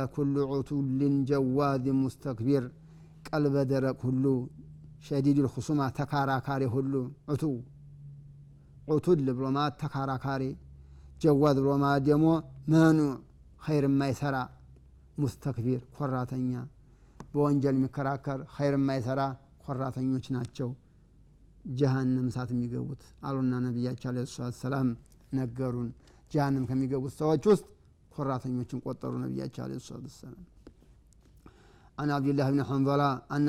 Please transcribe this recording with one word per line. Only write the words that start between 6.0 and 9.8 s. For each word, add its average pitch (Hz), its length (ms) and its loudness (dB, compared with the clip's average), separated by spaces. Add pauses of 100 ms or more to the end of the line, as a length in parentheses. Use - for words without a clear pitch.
ሁሉ። 135 280 -2 (320)
ዑቱ፣ 143 160 -2 (1500)
ዑቱል 151 380 4
ብሎ 131 240 -2
ማለት 143 280 0
ተካራካሪ፣ 135 640 -4 (760)